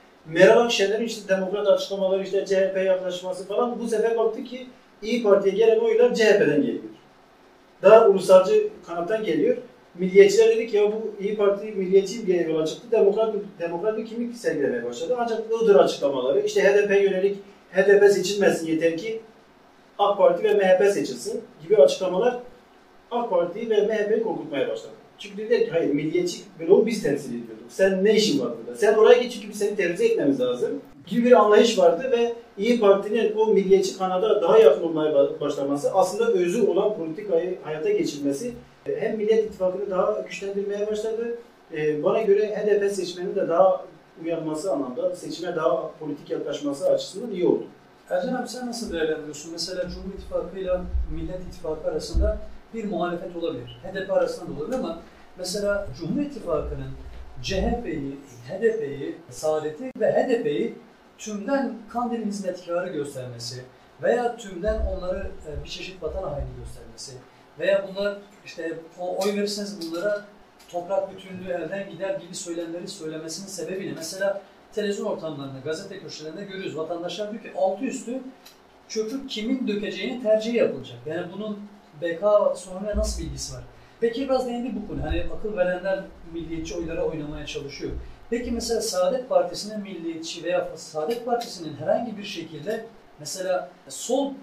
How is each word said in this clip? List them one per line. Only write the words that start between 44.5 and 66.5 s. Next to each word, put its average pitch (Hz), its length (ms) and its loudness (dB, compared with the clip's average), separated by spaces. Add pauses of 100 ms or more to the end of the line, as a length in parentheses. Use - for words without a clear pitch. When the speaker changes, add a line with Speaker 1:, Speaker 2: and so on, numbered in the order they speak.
Speaker 1:
anlamda, 139 440 -2
seçime - 400 -8
daha - 440 0
politik 151 300 -10
yaklaşması 147 600 -4
açısından 202 420 -2
iyi 180 160 0
oldu. - 160 2 (460)
Speaker 2:
Ercan 240 240 -2
abi - 140 -4
sen 247 200 -8
nasıl 196 260 -8
değerlendiriyorsun? 156 580 -6
Mesela 180 380 -6
Cumhur 190 280 -10
İttifakı'yla 180 640 -4 (340)
Millet 160 320 -6
İttifakı - 400 -8
arasında 180 500 0 (360)
bir 220 120 -6
muhalefet 175 500 -4
olabilir. 160 480 -8
H 185 100 -12
D 196 140 -6
P 196 60 -4
arasında 180 360 0
da 139 100 -10
olabilir 240 180 -4
ama 170 220 -6 (380)
mesela 202 500 -4 (120)
Cumhur 202 220 -4
İttifakı'nın 151 720 -6 (500)
C 190 200 -2
H 240 220 -2
P'yi, 139 340 -6 (300)
H 190 140 -8
D 226 180 2
P'yi, 139 360 -8 (140)
Saadet'i 156 680 -4
ve 202 120 2
H 247 180 2
D - 140 0
P'yi 170 320 -2 (420)
tümden 214 560 -4 (160)
Kandil'in 226 380 -4
hizmetkarı 180 640 -6
göstermesi 123 720 -10 (420)
veya 233 340 0
tümden 196 480 -4
onları, 185 340 -6
e, 151 440 -10
bir - 60 -14
çeşit 180 340 -12
vatan 185 200 -6
haini 139 260 -6 (100)